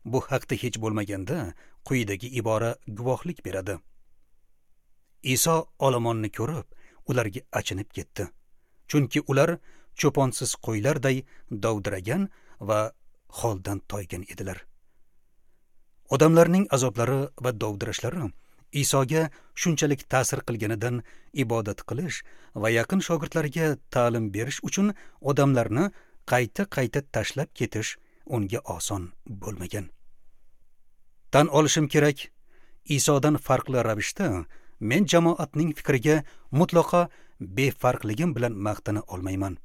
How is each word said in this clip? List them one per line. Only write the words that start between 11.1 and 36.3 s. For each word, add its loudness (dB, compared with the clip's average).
dovdiragan -2
va 0
holdan -4
toygan -8
edilar. -10
Odamlarning 8
azoblari 2
va -2
dovdirashlari -4
Isoga 2
shunchalik 0
ta'sir 0
qilganidan -2
ibodat -2
qilish -6
va -2
yaqin 2
shogirdlariga -2
ta'lim 2
berish -4
uchun 0
odamlarni 2
qayta-qayta 0
tashlab -4
ketish -4
unga -4
oson -6
bo'lmagan. -8
Tan 6
olishim 4
kerak, 2
Isodan 4
farqli 0
ravishda -2
men 2
jamoatning 2
fikriga 2